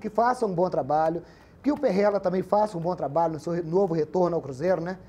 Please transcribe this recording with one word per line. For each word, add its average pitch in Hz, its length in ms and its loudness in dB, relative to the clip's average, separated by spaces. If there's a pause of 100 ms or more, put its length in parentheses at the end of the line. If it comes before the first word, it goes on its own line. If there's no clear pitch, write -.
que 190 100 -8
faça 240 340 2
um 196 80 -2
bom 180 160 2
trabalho, 160 540 0 (400)
que 277 80 0
o 294 80 -2
Perrella 202 400 2
também 185 240 0
faça 208 340 2
um 165 40 -4
bom 170 160 -2
trabalho 156 380 0
no 151 40 -8
seu 170 140 -6
re-, 170 100 -2
novo 170 320 2
retorno 165 400 0
ao 156 80 -2
Cruzeiro, 151 380 -2
né? 180 180 -8 (100)